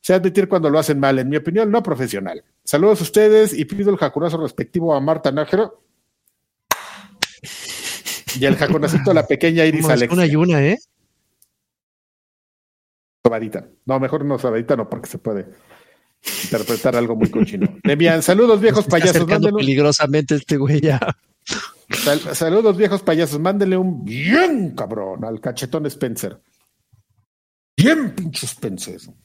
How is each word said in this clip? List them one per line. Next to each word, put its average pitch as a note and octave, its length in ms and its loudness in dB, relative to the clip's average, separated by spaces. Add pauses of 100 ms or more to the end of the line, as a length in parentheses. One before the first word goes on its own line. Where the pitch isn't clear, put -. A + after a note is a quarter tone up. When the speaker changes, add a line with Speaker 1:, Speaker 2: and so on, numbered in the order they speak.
Speaker 1:
sé F#3 140 2
admitir F#3 320 0
cuando E3+ 220 0
lo D3+ 100 4
hacen D3 200 0
mal. C3+ 200 2
En C3 100 -2
mi D3 80 -2
opinión, G3 320 0
no A3+ 140 2
profesional. G#2 600 -6 (200)
Saludos F#3+ 380 4
a - 20 -4
ustedes G#3+ 500 4
y D3+ 120 -4
pido G3 260 -2
el F#3+ 60 0
jacunazo D#3+ 440 -2
respectivo E3 540 -2
a C3+ 40 0
Marta D#3 320 0
Nájero. F#3+ 480 -2 (2500)
Y C3+ 60 0
el C#3 100 4
jaconacito D#3 560 0
a - 20 4
la D#3 140 4
pequeña E3 380 2
Iris D#3 160 2
Speaker 2:
Como D#3 120 2
es B2 60 2
Speaker 1:
Alexia. A#2+ 180 0
Speaker 2:
una F3+ 80 4
y D3 100 2
una, D#3 300 2
¿eh? G3 140 0 (2500)
Speaker 1:
Sobadita. A2 440 -2 (180)
No, C3 140 -2
mejor C#3+ 260 -4
no, C3+ 140 -4
sobadita A#2+ 360 -2
no, A2 140 -6
porque - 200 -10
se - 80 -14
puede G2+ 280 -6 (960)
interpretar A2+ 520 -2
algo A#2 200 -2
muy A2 140 0
cochino. - 380 -2 (120)
Speaker 2:
<laughs> - 40 -20
Speaker 1:
Demian, D#3+ 400 2
saludos, G#3+ 380 4
viejos G#3+ 240 4
Speaker 2:
Se - 40 -4
está - 80 2
Speaker 1:
payasos. E3 200 4
Speaker 2:
acercando D#3+ 300 2
Speaker 1:
Mándenle G3+ 80 2
un - 100 0
Speaker 2:
peligrosamente D3 680 2
este C#3+ 220 -2
güey C#3 240 2
ya. C#3+ 180 2 (880)
Speaker 1:
Sal-, D3+ 460 -2
saludos, F#3+ 420 2
viejos G3 240 0
payasos. D#3+ 380 0
Mándenle F#3+ 380 0
un F#3 260 -2
bien F#3+ 680 0
cabrón G2+ 540 -8
al A2+ 160 -8
cachetón C3+ 440 -6
Spencer. A#2 540 -8 (1400)
Bien C4 400 2
pinche E3 300 -8
Spencer. F#2 540 -10 (260)